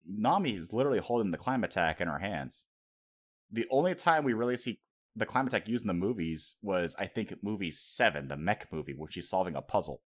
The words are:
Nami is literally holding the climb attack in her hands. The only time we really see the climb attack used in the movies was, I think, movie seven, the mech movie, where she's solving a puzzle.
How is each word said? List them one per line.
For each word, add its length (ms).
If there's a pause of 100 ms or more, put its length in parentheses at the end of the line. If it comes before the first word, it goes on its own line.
Nami 500
is 180
literally 240
holding 320
the 80
climb 260
attack 380
in 60
her 100
hands. 480 (840)
The 200
only 240
time 300
we 100
really 240
see 220 (360)
the 80
climb 220
attack 220
used 160
in 40
the 60
movies 680
was, 380
I 80
think, 260 (100)
movie 280
seven, 580
the 80
mech 340
movie, 240
where 160
she's 200
solving 240
a 80
puzzle. 400 (160)